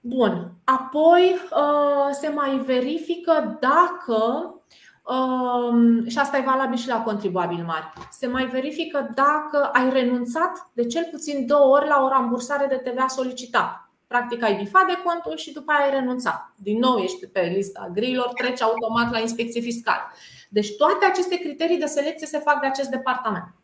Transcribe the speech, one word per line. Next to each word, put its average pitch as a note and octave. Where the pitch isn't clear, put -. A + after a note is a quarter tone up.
Bun. A#3
Apoi, E4
uh, C#4+
se D4
mai C#4
verifică C4+
dacă, C4+
um, A#3+
și A#3+
asta C#4
e C4
valabil C4
și A#3
la A3+
contribuabil F3+
mari, D#3+
se -
mai B3+
verifică C#4+
dacă D4
ai B3+
renunțat B3
de A#3+
cel E4
puțin C#4
două C#4+
ori C#4+
la C#4+
o C4
rambursare C4
de B3+
T A#3+
V B3+
A C4
solicitată. -
Practic, A#3
ai G#3
bifat G3+
de F4+
contul E4+
și D4+
după D4
aia C#4+
ai C#4
renunțat. B3
Din G#3
nou B3+
ești F#3
pe F3
lista G3
griilor, B3
treci B3
automat A3+
la A#3
inspecție A#3
fiscală. A#3
Deci G#3
toate D#4+
aceste F4+
criterii E4
de D4
selecție D4
se D4+
fac D4
de C#4
acest C4+
departament. A#3+